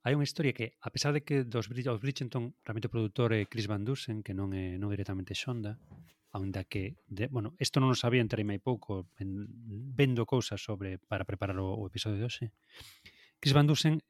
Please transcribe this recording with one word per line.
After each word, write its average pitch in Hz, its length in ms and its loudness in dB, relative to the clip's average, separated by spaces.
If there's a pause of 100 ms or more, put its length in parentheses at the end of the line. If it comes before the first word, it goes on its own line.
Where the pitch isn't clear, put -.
Hai 135 160 2
unha 147 80 2
historia 139 320 0
que, 110 240 -6
a - 80 -10
pesar - 240 0
de 147 120 0
que 139 200 2
dos 113 240 -2
Brid-, 123 240 -2
os 107 80 -2
Bridgerton, 127 640 -4
realmente 110 240 -4
o - 60 -6
produtor 113 420 2
é 104 80 2
Chris 104 240 -4
Van 104 160 -2
Dusen, 113 400 -4
que - 80 -6
non 95 240 -2
é, 92 240 -4
non 101 80 -2
é 101 80 0
directamente 95 400 -4
Xonda, 110 400 -4 (560)
aínda 95 320 -4
que, 101 320 -6 (140)
de, 107 180 -2
bueno, 127 320 -4
isto 135 220 4
non 131 80 6
o 123 80 4
sabía, 123 260 4
enterei 107 240 0
hai 101 140 -2
pouco, 104 580 -4
en, 98 240 -4 (480)
vendo 123 320 4
cousas 110 380 0
sobre, 98 340 -4
para 95 320 -4
preparar 98 320 -2
o, 95 160 0
o 107 80 -6
episodio 101 320 -4
de 107 80 -2
hoxe. 120 200 -4 (960)
Chris 139 160 6
Van 147 120 10
Dusen 156 420 4